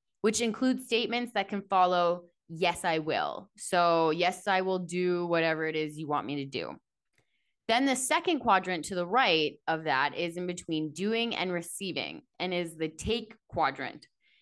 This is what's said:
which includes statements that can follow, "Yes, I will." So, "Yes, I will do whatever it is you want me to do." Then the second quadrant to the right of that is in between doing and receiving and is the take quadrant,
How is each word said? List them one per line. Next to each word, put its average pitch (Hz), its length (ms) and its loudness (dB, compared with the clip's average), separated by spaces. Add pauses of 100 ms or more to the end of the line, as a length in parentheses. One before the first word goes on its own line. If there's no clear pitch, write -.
(220)
which 220 180 4
includes 247 460 2
statements 233 480 0
that 196 140 0
can 196 140 -4
follow, 175 640 4 (240)
"Yes, 170 360 0
I 160 140 2
will." 107 580 -2
So, 170 540 4
"Yes, 175 380 0
I 190 140 4
will 185 180 0
do 175 460 0
whatever 165 420 2
it 160 80 -2
is 151 200 -2
you 156 120 -8
want 143 180 -2
me 139 160 -4
to - 20 -4
do." 90 320 -6 (920)
Then 240 160 4
the 269 100 2
second 311 460 0
quadrant 185 460 2
to 190 100 -6
the 175 100 -2
right 180 600 2
of 160 160 -2
that 143 320 0
is 170 200 -4
in 180 120 -6
between 160 420 -4
doing 226 460 -2
and 180 160 -4
receiving 147 720 -8 (180)
and 180 120 -4
is 170 240 -4
the 160 120 -4
take 214 480 -4 (100)
quadrant, 139 640 -4 (340)